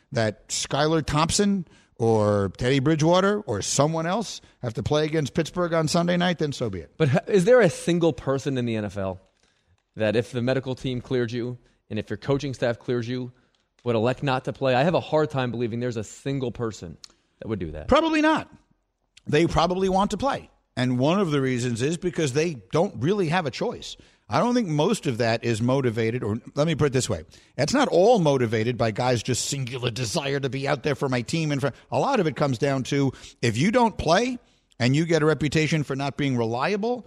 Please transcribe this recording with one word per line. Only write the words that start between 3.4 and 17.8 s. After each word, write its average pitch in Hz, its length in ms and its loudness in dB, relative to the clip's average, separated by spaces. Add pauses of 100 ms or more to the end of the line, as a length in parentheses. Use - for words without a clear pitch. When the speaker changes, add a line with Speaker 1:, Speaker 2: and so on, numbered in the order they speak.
Speaker 1:
or 107 200 -6
someone 160 460 0
else 190 340 -6 (220)
have 117 120 -6
to 123 80 -6
play 151 220 2
against 156 300 -2
Pittsburgh 170 400 -2
on 160 140 2
Sunday 175 280 2
night, 175 220 0
then 147 140 -2
so 120 180 -4
be 92 100 -8
it. - 160 -18
Speaker 2:
But 147 120 2
ha-, 131 180 2
is 190 180 4
there 247 160 8
a 190 80 6
single 165 440 2
person 135 440 -2
in 123 80 -2
the 117 120 -2
N 104 80 -2
F 101 120 -8
L 95 240 -6 (760)
that 107 200 0
if 117 160 0
the 123 80 -4
medical 131 340 -2
team 127 260 -6
cleared 120 320 -2
you 123 260 -6 (320)
and 110 80 -4
if 101 100 -6
your 107 80 -6
coaching 139 380 -4
staff 117 240 -2
clears 123 300 -4
you, 127 240 -8 (500)
would 120 140 0
elect 117 260 0
not 131 220 -2
to 135 80 -6
play? 131 220 0
I 123 80 4
have 175 100 2
a 147 80 2
hard 151 300 0
time 127 200 -2
believing 117 300 -4
there's 123 160 -4
a 110 80 -6
single 135 480 -6
person 101 460 -8 (400)
that - 100 -12
would 110 100 -2
do 82 120 -6
that. 76 180 -12